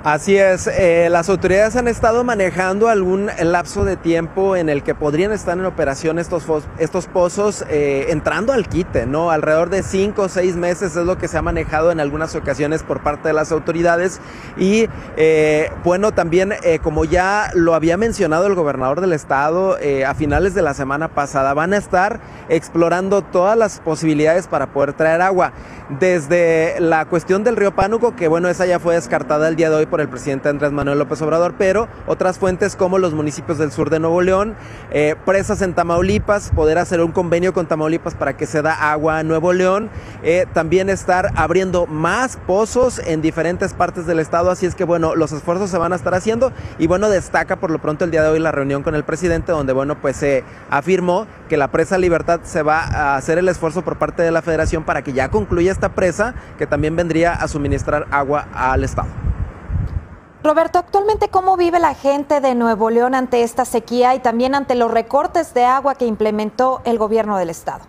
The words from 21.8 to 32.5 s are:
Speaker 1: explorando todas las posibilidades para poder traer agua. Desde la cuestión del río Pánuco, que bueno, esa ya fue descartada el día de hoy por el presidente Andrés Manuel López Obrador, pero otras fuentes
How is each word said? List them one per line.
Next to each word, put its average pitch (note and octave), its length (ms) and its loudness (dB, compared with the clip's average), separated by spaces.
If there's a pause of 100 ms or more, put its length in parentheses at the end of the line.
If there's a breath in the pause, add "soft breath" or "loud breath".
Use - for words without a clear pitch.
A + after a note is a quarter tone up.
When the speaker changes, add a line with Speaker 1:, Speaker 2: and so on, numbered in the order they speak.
Speaker 1:
explorando E3+ 720 2
todas G3 360 2
las G#3+ 220 0
posibilidades D#3+ 680 2
para C#3 220 -2
poder C#3 240 0
traer D#3+ 280 2
agua. F3+ 320 2 (480 loud breath)
Desde E3+ 800 2
la D#3+ 260 2
cuestión F#3 380 0
del A#3 120 2
río G3 180 2
Pánuco, A3 400 0
que E3+ 140 0
bueno, E3+ 200 2
esa F3+ 160 0
ya F3+ 140 2
fue E3+ 160 0
descartada D#3 540 0
el E3 80 0
día D#3+ 140 2
de D#3 60 4
hoy D#3 100 2
por D#3 160 0
el C#3 60 -2
presidente C3+ 420 -2
Andrés C#3+ 200 0
Manuel C#3+ 280 0
López D3 240 -2
Obrador, E3 340 2
pero G3+ 320 2 (180 loud breath)
otras F3+ 320 0
fuentes F#3 380 0